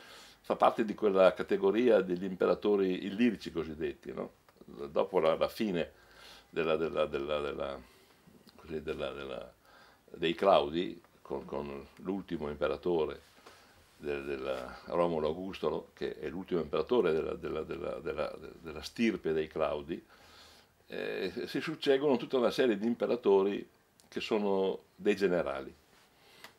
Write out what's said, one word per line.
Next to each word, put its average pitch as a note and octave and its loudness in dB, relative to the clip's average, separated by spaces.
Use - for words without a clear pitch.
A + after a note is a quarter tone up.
fa G#2 -2
parte A#2+ 4
di G2+ -4
quella F#2+ 6
categoria G2+ 4
degli F2+ -2
imperatori F#2+ 2
illirici G2+ 0
cosiddetti, D#2 -6
no? - -8
Dopo D#2 -2
la, D#2+ 4
la D2 2
fine F#2 -2
della, D#2+ 0
della, D#2 0
della, D2 -4
della, C#2+ -6
così, D#2 -10
della, C#2+ -6
della, C2+ -10
dei E2+ 0
Claudi, E2+ 4
con, C#2 -8
con C#2 -8
l'ultimo F2 -6
imperatore D2 -2
del, C#2+ -6
della C2 -6
Romolo E2 0
Augusto, E2+ -4
che - -8
è D2 -6
l'ultimo F2+ -4
imperatore D#2+ 2
della, D#2 0
della, D#2 -6
della, D2+ -8
della, D2 -6
della D2+ -12
stirpe F#2+ 0
dei D#2 0
Claudi, D2+ -4
eh, G2 -6
si D3 -4
succedono C#3 2
tutta C3+ -2
una A#2 4
serie A#2 4
di G#2+ -2
imperatori G#2 4
che - -8
sono G2 2
dei G2+ 2
generali. D2 0